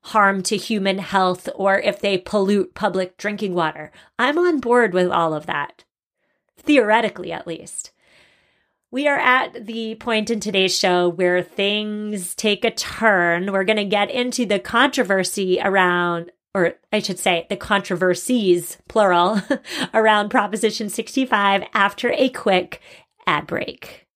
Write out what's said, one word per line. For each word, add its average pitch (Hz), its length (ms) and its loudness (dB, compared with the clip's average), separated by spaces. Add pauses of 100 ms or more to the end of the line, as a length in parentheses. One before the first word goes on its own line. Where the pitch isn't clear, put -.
harm 196 400 2
to 214 120 -2
human 196 400 -2
health 185 580 -2
or 196 240 2
if 202 220 -2
they 202 160 0
pollute 196 580 0
public 185 440 -4
drinking 208 340 -6
water. 156 400 -4 (260)
I'm 285 200 0
on 349 220 2
board 240 340 2
with 180 160 2
all 165 240 0
of 151 100 -8
that, 147 400 -6 (720)
theoretically 214 760 2
at - 140 -10
least. - 440 -12 (1000)
We 277 160 -2
are 285 120 2
at 254 480 0
the 220 300 -6
point 220 340 -2
in 220 100 -2
today's 190 380 0
show 180 320 2
where 180 320 2
things 208 920 -4
take 208 300 -2
a 220 60 2
turn. 190 840 0
We're 190 120 2
gonna 208 200 2
get 202 260 0
into 247 360 -2
the 196 120 0
controversy 196 1040 0
around, 175 680 2 (240)
or 175 200 0 (180)
I 214 60 0
should 180 200 -4
say, 170 300 0
the 202 80 -4
controversies, 185 1200 0 (120)
plural, 190 520 4 (260)
<laughs> - 280 -8
around 214 340 4
Proposition 208 640 -2
sixty-five 202 840 0
after 202 400 0
a 262 160 2
quick - 540 -2 (440)
ad 151 200 0
break. - 680 -10